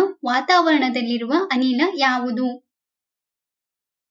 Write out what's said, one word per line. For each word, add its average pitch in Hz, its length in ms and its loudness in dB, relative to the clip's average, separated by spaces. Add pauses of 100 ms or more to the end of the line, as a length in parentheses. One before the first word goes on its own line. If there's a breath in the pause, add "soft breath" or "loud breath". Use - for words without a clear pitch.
(260)
ವಾತಾವರಣದಲ್ಲಿರುವ 254 1040 0 (200)
ಅನಿಲ 254 280 0 (160)
ಯಾವುದು? 254 720 -2 (1400)